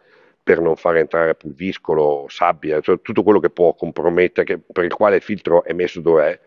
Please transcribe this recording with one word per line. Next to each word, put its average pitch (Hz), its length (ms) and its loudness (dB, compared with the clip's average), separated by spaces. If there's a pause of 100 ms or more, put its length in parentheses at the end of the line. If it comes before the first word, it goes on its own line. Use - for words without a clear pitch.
(420)
per 85 180 2
non 82 160 0
far 85 220 0
entrare 80 380 0
pulviscolo, 76 920 -4
sabbia, 78 540 -2
cioè 90 200 -2
tutto 107 220 -4
quello 101 160 4
che 80 100 0
può 87 260 2
compromettere, 85 720 -2
che, 87 140 -6
per - 240 -6
il 87 100 -4
quale 104 240 2
il 87 40 -2
filtro 87 420 0
è - 80 -6
messo 87 300 -4
dov'è. 80 460 2